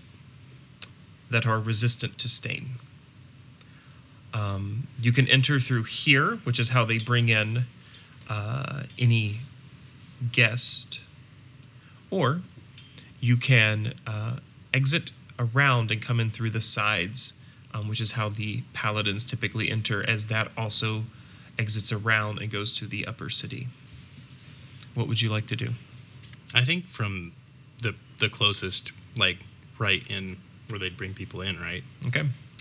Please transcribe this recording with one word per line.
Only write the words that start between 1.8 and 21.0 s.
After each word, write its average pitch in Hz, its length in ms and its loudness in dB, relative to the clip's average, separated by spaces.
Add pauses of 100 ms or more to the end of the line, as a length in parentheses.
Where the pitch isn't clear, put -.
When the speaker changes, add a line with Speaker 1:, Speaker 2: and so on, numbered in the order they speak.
Speaker 1:
to - 80 0
stain. - 440 2 (1600)
Um, 101 540 -6 (140)
you 120 100 2
can 127 160 4
enter 135 320 4
through 123 240 0
here, 156 600 2
which 123 160 -2
is 113 100 2
how 120 140 2
they 113 140 0
bring 117 320 0
in, 113 360 0 (640)
uh, 104 560 -6 (140)
any 113 400 2 (920)
guest, - 680 4 (1080)
or 175 320 2 (800)
you 120 160 4
can, 110 560 4 (120)
uh, 110 320 -6 (360)
exit 135 380 2 (280)
around 120 520 2
and 110 100 -4
come 120 180 -2
in 110 100 0
through 113 200 -6
the 110 120 -4
sides, 104 720 6 (400)
um, 107 140 -6
which 110 120 -4
is 113 120 4
how 107 180 0
the 107 320 -6 (120)
paladins 104 520 0
typically - 460 -4
enter, 107 360 -4
as 107 200 -2
that 110 280 -4
also 110 500 0 (520)